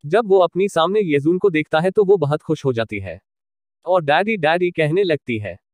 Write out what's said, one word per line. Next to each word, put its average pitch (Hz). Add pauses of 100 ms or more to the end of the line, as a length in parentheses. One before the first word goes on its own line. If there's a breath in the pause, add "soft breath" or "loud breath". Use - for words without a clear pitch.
जब 202
वो 190
अपनी 180
सामने 185
येजून 156
को 196
देखता 156
है 185
तो 214
वो 196
बहुत 147
खुश -
हो 131
जाती 110
है 92 (640)
और 180
"डैडी, 196
डैडी" 175
कहने 165
लगती 143
है। 98 (140)